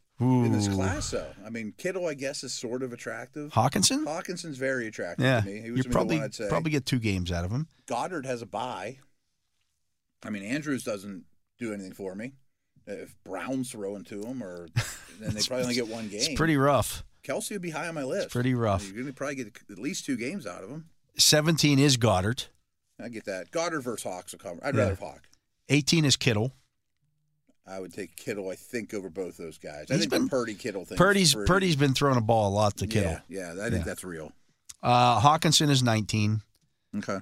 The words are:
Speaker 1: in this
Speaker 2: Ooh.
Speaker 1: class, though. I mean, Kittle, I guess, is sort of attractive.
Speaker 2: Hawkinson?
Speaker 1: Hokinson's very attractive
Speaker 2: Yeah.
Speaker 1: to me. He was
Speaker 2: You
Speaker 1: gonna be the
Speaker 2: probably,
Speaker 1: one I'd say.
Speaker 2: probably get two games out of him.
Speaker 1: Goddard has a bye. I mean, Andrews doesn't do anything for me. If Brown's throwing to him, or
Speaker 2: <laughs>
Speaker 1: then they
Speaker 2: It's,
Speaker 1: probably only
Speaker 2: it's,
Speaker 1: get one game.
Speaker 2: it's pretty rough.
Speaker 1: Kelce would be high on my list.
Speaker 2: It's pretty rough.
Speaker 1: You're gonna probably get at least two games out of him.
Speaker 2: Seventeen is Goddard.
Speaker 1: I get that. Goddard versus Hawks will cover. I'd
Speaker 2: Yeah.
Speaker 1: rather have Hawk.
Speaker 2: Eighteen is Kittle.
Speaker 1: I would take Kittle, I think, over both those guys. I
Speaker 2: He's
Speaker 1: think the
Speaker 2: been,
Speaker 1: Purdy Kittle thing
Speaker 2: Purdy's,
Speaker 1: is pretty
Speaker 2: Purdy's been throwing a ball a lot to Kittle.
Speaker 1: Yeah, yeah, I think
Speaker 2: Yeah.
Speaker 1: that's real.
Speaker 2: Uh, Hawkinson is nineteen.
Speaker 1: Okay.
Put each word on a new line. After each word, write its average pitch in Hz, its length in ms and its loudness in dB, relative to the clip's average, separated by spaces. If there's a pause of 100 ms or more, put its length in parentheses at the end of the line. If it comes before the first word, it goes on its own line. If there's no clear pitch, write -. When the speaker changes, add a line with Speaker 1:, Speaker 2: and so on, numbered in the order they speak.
(460)
Speaker 1:
in 113 60 4
this 104 160 2
Speaker 2:
Ooh. 98 80 0
Speaker 1:
class, 95 360 -2
though. 82 200 -4 (140)
I 110 40 -14
mean, 110 280 -8
Kittle, 180 300 -4
I 151 60 -4
guess, 135 300 -8
is 127 100 -10
sort 127 300 -6
of 123 100 -8
attractive. 123 600 -12
Speaker 2:
Hawkinson? 220 520 2
Speaker 1:
Hokinson's 165 520 -6
very 127 300 -2
attractive 107 380 -4
Speaker 2:
Yeah. 127 160 4
Speaker 1:
to 98 60 0
me. 104 140 -8
He 113 100 -10
was 120 80 -2
Speaker 2:
You 123 40 2
Speaker 1:
gonna - 0 -
be - 0 -
the 123 80 -2
Speaker 2:
probably, - 260 2
Speaker 1:
one 127 80 -2
I'd 104 100 -8
say. 104 140 -6
Speaker 2:
probably 160 220 0
get 143 140 0
two 131 140 0
games 95 320 0
out 87 140 -2
of 90 60 -4
him. 143 160 -4 (200)
Speaker 1:
Goddard 139 380 -4
has 123 160 -4
a 117 40 -10
bye. 113 540 -8 (1200)
I 110 60 -10
mean, 101 140 -8
Andrews 135 400 -4
doesn't 101 420 -8 (340)
do 110 140 -6
anything 95 200 -10
for 95 220 -10
me. 120 180 -10 (520)
If 101 380 -12
Brown's 117 480 -6
throwing 101 340 -8
to 101 180 -10
him, 123 200 -8
or 87 280 -12
Speaker 2:
<laughs> - 480 -6
Speaker 1:
then 107 120 -4
they 107 60 -6
Speaker 2:
It's, 107 100 -2
Speaker 1:
probably 127 160 -2
only 123 140 -2
Speaker 2:
it's, 120 100 -2
Speaker 1:
get 110 80 -8
one 113 140 -8
game. 104 100 -8
Speaker 2:
it's 139 140 -2
pretty 151 240 2
rough. 135 460 2 (200)
Speaker 1:
Kelce 180 280 -6
would 202 100 -6
be 175 80 -8
high 156 180 -6
on 165 80 -8
my 143 80 -4
list. 160 220 -2
Speaker 2:
It's - 80 -10
pretty 123 200 2
rough. 101 320 2
Speaker 1:
You're 98 160 -10
gonna 135 120 -8
probably 139 220 -8
get 120 220 -10 (140)
at - 80 -14
least 151 260 -6
two 131 120 -2
games 135 280 -6
out 90 180 -10
of 98 60 -14
him. 156 160 -12 (320)
Speaker 2:
Seventeen 151 600 6
is 139 180 6
Goddard. 107 480 2 (560)
Speaker 1:
I 107 80 -10
get 110 160 -12
that. 92 260 -8
Goddard 165 300 -2
versus 117 220 -6
Hawks 92 300 -10
will 90 60 -18
cover. 90 240 -10
I'd 139 120 -2
Speaker 2:
Yeah. 110 60 4
Speaker 1:
rather 98 100 2
have 92 80 -4
Hawk. 80 220 -14 (480)
Speaker 2:
Eighteen 151 340 6
is 135 140 6
Kittle. 117 360 2 (1120)
Speaker 1:
I 95 140 -10
would 87 140 -10
take 92 240 -12
Kittle, 98 320 -6
I 90 60 -6
think, 110 380 -8
over 95 160 -6
both 85 280 -8
those 82 200 -12
guys. 76 320 -12
I - 40 2
Speaker 2:
He's 196 80 4
Speaker 1:
think 151 100 0
the - 80 2
Speaker 2:
been, - 100 2
Speaker 1:
Purdy 120 240 0
Kittle 98 300 -6
thing 87 140 -4
Speaker 2:
Purdy's, 190 320 8
Speaker 1:
is 139 60 4
pretty 104 120 -2
Speaker 2:
Purdy's 185 300 4
been 139 160 4
throwing 135 240 4
a 117 40 4
ball 110 280 4
a 95 40 0
lot 104 240 2
to 123 100 -4
Kittle. 98 300 0 (120)
Speaker 1:
Yeah, 87 260 -10
yeah, 98 100 -8
I 117 40 -2
think 104 80 0
Speaker 2:
Yeah. 85 60 0
Speaker 1:
that's 92 200 -6
real. 80 300 -10 (480)
Speaker 2:
Uh, 123 400 6
Hawkinson 151 480 6
is 135 120 6
nineteen. 107 600 2 (560)
Speaker 1:
Okay. 101 240 -4